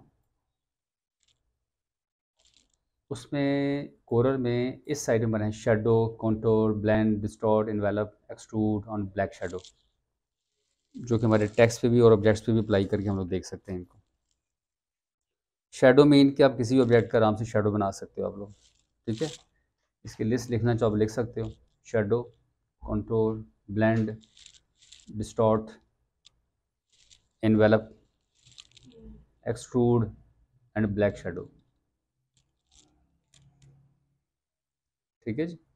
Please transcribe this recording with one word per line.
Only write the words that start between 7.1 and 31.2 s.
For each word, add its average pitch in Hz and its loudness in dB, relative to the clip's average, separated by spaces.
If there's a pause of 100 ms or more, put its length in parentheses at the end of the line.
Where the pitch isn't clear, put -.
distort, 107 -2
envelop, 104 -4 (140)
extrude 107 -4
on 104 -8 (100)
black 98 -4
shadow, 90 -10 (1400)
जो 117 -2
कि 117 0
हमारे 107 2 (100)
text 117 4
पे 123 2
भी 120 4
और 113 8
ऑब्जेक्ट्स 107 4
पे 120 -2
भी 113 2
अप्लाई 104 0
करके 98 -4
हम 98 -2
लोग 92 -6
देख 92 -6
सकते - -14
हैं 90 -8
इनको। - -18 (1700)
शैडो 135 6
मीन 139 6
कि 139 0
आप 131 4
किसी 123 -2
भी 131 6
object 117 2
का 120 2
आराम 110 2
से 113 -8
शैडो 107 -2
बना 101 2
सकते - -12
हो 95 -6
आप 98 -10
लोग, 101 -16 (520)
ठीक 113 -6
है। 151 -4 (720)
इसकी - -10
list 120 -2
लिखना 117 0
चाहो 113 0
आप 107 -2
लिख 107 2
सकते 113 -8
हो, 110 -8 (360)
Shadow, 113 -2 (600)
contour, 110 -4 (260)
blend, 110 0 (1080)
distort, 110 0 (1700)
envelop, 107 4 (1600)
extrude 120 0 (720)
and 107 0
black 101 0
shadow, 90 -12 (3750)